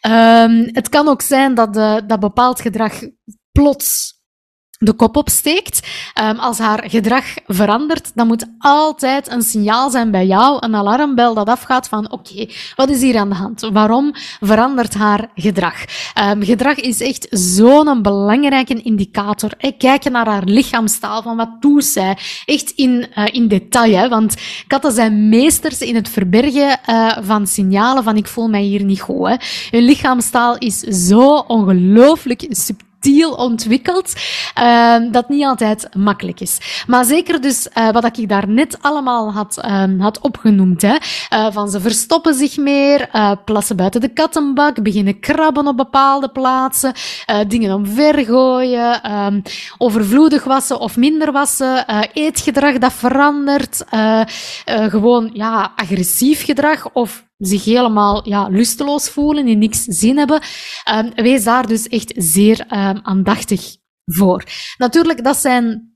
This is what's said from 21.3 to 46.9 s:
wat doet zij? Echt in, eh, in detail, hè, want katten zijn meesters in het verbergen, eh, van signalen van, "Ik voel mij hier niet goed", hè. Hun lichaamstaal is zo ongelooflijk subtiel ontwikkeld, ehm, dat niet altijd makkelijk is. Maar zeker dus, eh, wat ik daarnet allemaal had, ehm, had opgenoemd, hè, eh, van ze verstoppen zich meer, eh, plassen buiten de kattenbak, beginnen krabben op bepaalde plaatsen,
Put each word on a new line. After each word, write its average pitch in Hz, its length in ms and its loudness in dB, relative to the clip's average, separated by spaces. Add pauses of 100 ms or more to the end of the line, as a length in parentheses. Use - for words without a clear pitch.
wat 226 240 -6
doet 285 240 4
zij? 196 340 -2 (260)
Echt - 260 -2
in, 247 440 0
eh, 208 160 -2
in 233 180 0
detail, 214 480 2
hè, 208 120 2
want 220 260 0 (320)
katten 277 260 0
zijn 214 360 2
meesters 262 520 2
in 240 140 -4
het 220 140 -2
verbergen, 254 760 0
eh, 226 360 2
van 208 260 0
signalen 208 580 0
van, 214 120 0
"Ik 208 100 0
voel 226 220 -4
mij 208 140 0
hier 202 220 0
niet 196 160 0
goed", 226 280 -4
hè. 220 60 2 (360)
Hun 233 140 4
lichaamstaal 240 720 2
is 226 200 -4
zo 214 580 4
ongelooflijk 226 1080 4 (580)
subtiel 285 300 4
ontwikkeld, 247 800 -2 (420)
ehm, 233 560 4
dat 240 180 0
niet 285 160 0
altijd 220 520 -2
makkelijk 196 440 -2
is. - 460 -8
Maar 247 180 2
zeker 320 360 0
dus, 262 280 -2
eh, 226 220 0
wat 233 280 0
ik 220 100 -4
daarnet 208 520 0
allemaal 254 520 -2
had, 208 260 -6
ehm, 190 400 0
had 208 220 -2
opgenoemd, 190 600 2
hè, 208 140 4 (320)
eh, 214 240 0
van 208 180 -4
ze 196 100 -4
verstoppen 302 540 0
zich 269 220 -2
meer, 277 520 2
eh, 208 240 0 (120)
plassen 214 320 -2
buiten 190 240 0
de 226 120 -4
kattenbak, 294 680 0
beginnen 202 380 0
krabben 294 460 0
op 277 100 -2
bepaalde 269 520 0
plaatsen, 262 640 -2 (340)